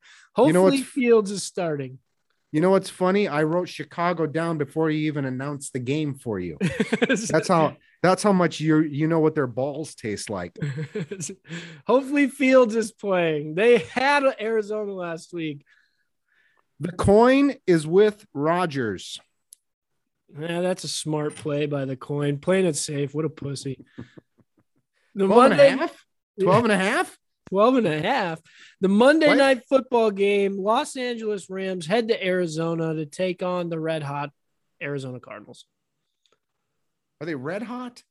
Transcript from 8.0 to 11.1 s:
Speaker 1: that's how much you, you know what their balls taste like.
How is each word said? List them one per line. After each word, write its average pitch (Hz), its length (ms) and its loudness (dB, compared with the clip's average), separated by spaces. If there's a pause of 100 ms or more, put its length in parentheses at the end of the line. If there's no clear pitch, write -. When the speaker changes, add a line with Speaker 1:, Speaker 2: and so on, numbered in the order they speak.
Speaker 1:
that's 185 220 2
how 208 100 4
much 175 260 0
you, 156 200 2
you 151 260 0
know 160 140 0
what 156 160 2
their 143 100 0
balls 135 480 -6
taste 104 380 -8
like. 90 260 -8 (640)